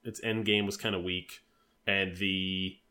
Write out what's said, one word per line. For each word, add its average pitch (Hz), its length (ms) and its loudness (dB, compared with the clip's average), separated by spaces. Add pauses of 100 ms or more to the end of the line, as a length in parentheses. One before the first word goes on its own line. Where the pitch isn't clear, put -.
its 113 220 -8
end 110 220 2
game 104 180 6
was 98 140 -4
kinda 101 200 0
weak, 90 420 -4 (460)
and 95 300 2
the 95 600 0 (120)